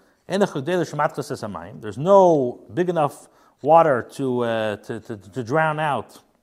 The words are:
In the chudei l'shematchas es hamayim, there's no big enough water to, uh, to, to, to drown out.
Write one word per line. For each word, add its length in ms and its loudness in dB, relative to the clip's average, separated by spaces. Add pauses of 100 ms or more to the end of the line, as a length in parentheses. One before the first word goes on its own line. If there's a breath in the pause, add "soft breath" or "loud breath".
(280 soft breath)
In 120 -2
the 80 2
chudei 320 -4
l'shematchas 500 -4
es 120 -10
hamayim, 380 -12
there's 180 -12
no 760 4
big 160 -2
enough 380 -2 (360 soft breath)
water 480 4
to, 300 -4
uh, 340 -2
to, 240 -12
to, 180 -14
to 260 -12
drown 360 -2
out. 400 -6 (240)